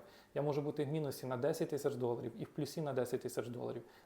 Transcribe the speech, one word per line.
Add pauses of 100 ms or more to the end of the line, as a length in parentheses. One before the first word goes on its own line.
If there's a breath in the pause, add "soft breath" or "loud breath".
(340 loud breath)
Я
можу
бути
в
мінусі
на
десять
тисяч
доларів
і
в
плюсі
на
десять
тисяч
доларів, (220 loud breath)